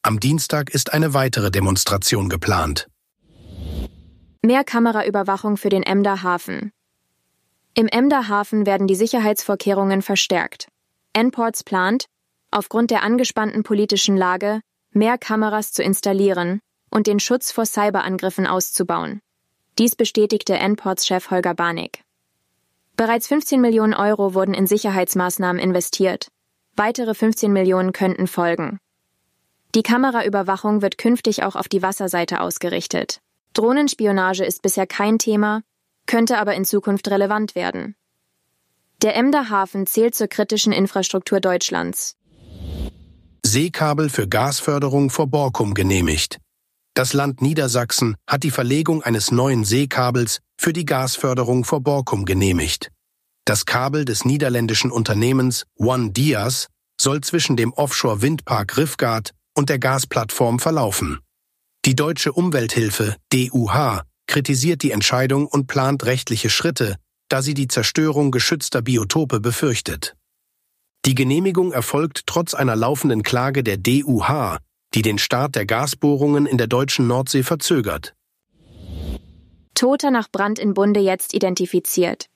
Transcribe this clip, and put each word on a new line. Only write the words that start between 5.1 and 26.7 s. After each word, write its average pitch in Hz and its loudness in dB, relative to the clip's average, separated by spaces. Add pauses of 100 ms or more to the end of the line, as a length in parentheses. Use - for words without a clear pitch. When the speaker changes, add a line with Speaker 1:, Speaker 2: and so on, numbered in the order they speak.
Speaker 2:
für 208 -2
den 190 2
Emder 196 0
Hafen. 180 -4 (1000)
Im 226 2
Emder 254 2
Hafen 208 0
werden 196 2
die 190 2
Sicherheitsvorkehrungen 202 0
verstärkt. - -2 (440)
Nports 226 0
plant, 196 0 (440)
aufgrund 220 -2
der 220 0
angespannten 220 0
politischen 202 0
Lage, 190 0 (280)
mehr 226 2
Kameras 214 -2
zu - -2
installieren 190 0 (280)
und 214 0
den 208 2
Schutz 247 -2
vor 226 -2
Cyberangriffen 190 -2
auszubauen. 185 -2 (560)
Dies 226 2
bestätigte 214 2
Nports-Chef 190 -2
Holger 180 0
Barnick. 170 -6 (920)
Bereits 226 0
fünfzehn 285 0
Millionen 226 4
Euro 202 0
wurden 190 2
in 190 2
Sicherheitsmaßnahmen 185 0
investiert. 180 0 (480)